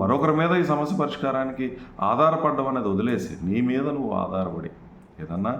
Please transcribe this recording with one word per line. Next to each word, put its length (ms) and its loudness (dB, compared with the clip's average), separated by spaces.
మరొకరి 400 4
మీద 120 2
ఈ 100 2
సమస్య 280 0
పరిష్కారానికి 680 -2
ఆధారపడడం 640 2
అనేది 220 -2
వదిలేసి, 400 0
నీ 120 0
మీద 160 0
నువ్వు 160 -2
ఆధారపడి 460 -4
ఏదన్నా 380 -2